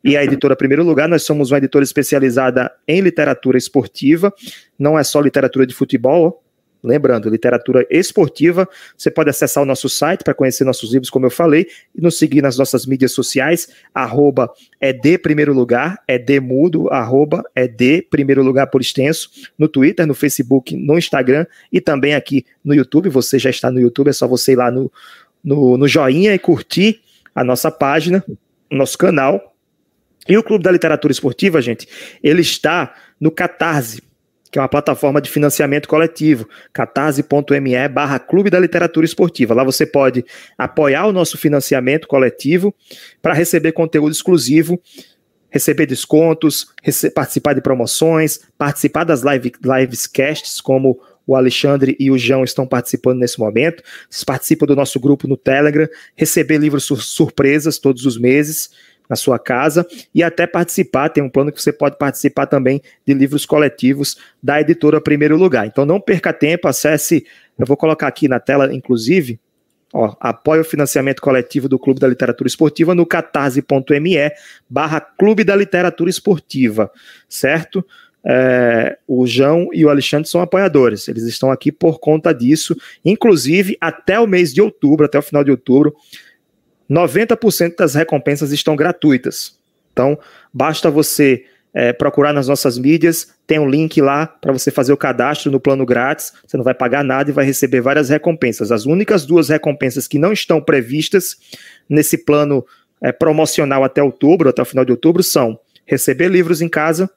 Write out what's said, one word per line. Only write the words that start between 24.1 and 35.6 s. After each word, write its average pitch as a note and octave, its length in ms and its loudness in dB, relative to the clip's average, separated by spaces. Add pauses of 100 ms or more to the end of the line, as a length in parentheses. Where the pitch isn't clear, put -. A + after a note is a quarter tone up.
só C3+ 160 -2
você B2 240 0
ir C3 60 4
lá B2 120 0
no, B2+ 220 -4 (500)
no, C3+ 360 2
no C#3 100 2
joinha D#3+ 480 2
e - 20 -2
curtir F3+ 600 0 (340)
a B2+ 120 -2
nossa B2+ 260 0
página, D3+ 500 0 (480)
o D3 60 -6
nosso C3+ 220 -2
canal. D3+ 580 0 (720)
E F#3 100 4
o A3+ 60 2
Clube G#3 220 -2
da F#3 60 4
Literatura D#3 420 0
Esportiva, D3+ 480 -2
gente, A#2 260 -6 (340)
ele D#3 200 4
está D#3+ 520 -4 (280)
no D#3 100 0
Catarse, D3+ 720 -4 (460)
que - 100 -4
é - 20 0
uma C3 80 -2
plataforma C#3+ 500 0
de C3+ 120 -6
financiamento D3 580 0